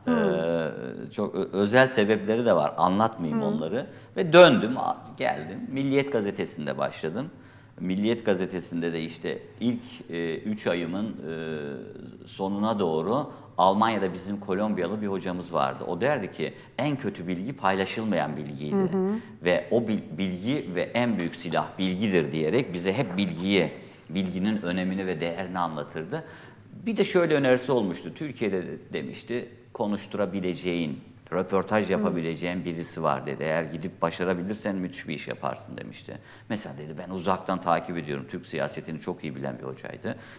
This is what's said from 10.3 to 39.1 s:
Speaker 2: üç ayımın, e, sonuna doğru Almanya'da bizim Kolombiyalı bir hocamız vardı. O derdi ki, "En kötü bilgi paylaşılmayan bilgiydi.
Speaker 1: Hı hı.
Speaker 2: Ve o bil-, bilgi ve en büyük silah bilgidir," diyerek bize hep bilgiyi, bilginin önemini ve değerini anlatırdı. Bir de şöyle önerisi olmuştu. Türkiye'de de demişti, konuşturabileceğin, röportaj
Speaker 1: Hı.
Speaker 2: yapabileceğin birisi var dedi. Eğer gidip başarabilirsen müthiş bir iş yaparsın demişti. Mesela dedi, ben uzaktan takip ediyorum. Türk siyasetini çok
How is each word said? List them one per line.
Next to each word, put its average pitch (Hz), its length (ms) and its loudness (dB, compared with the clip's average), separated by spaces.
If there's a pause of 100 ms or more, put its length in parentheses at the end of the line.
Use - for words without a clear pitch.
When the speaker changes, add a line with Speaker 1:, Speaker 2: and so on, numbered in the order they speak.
Speaker 2:
üç 104 300 -4
ayımın, 87 380 0
e, 78 1200 -8
sonuna 101 520 -2
doğru 95 520 0 (260)
Almanya'da 98 560 4
bizim 98 260 -6
Kolombiyalı 101 640 -2
bir 104 60 -2
hocamız 90 460 -4
vardı. 67 340 0
O 85 140 -2
derdi 123 300 0
ki, 76 220 -4 (240)
"En 139 180 0
kötü 95 320 -4
bilgi 92 260 -2
paylaşılmayan 95 840 0
bilgiydi. 73 380 -4
Speaker 1:
Hı 190 220 2
hı. 190 120 2 (340)
Speaker 2:
Ve 87 280 2
o 113 160 2
bil-, - 300 -2
bilgi 98 580 -2
ve 87 60 0
en 117 380 0
büyük 85 160 -2
silah 80 300 0 (140)
bilgidir," 92 520 2
diyerek 85 420 0
bize 90 200 0
hep 101 240 -2
bilgiyi, 90 540 2 (380)
bilginin 92 520 0
önemini 92 460 -2
ve 85 120 -2
değerini 90 400 -4
anlatırdı. 80 640 -4 (600)
Bir 220 120 -2
de 202 60 6
şöyle 170 300 4
önerisi 131 380 4
olmuştu. 98 440 0
Türkiye'de 101 520 -2
de - 260 -10
demişti, 85 560 -6 (240)
konuşturabileceğin, 90 1300 -2 (340)
röportaj 95 540 2
Speaker 1:
Hı. 95 40 2
Speaker 2:
yapabileceğin 87 720 0
birisi 82 380 -6
var 69 220 2
dedi. 69 180 -4
Eğer 80 200 0
gidip 80 380 -8
başarabilirsen 92 720 -2
müthiş 92 320 -6
bir 80 60 -4
iş 69 140 -8
yaparsın 62 500 -8
demişti. - 400 -12 (320)
Mesela 90 280 -6
dedi, 76 200 -10
ben 87 120 -10
uzaktan 92 520 0
takip 85 360 2
ediyorum. 71 320 -4
Türk - 160 -10
siyasetini 76 540 -4
çok 87 240 -8